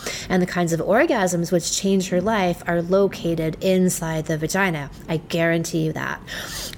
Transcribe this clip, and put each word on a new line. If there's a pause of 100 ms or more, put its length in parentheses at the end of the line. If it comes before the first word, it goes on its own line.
(280)
and
the
kinds
of
orgasms
which
change
her
life
are
located
inside
the
vagina. (200)
I
guarantee
you
that. (560)